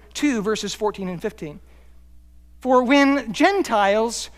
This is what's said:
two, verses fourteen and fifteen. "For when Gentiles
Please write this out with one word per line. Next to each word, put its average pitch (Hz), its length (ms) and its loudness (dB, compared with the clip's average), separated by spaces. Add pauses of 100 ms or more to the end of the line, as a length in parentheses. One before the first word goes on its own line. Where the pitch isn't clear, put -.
(140)
two, 262 280 -2
verses 208 320 -4
fourteen 196 360 -6
and 170 120 -10
fifteen. 165 380 -12 (1000)
"For 254 200 4
when 269 520 2
Gentiles 226 1040 0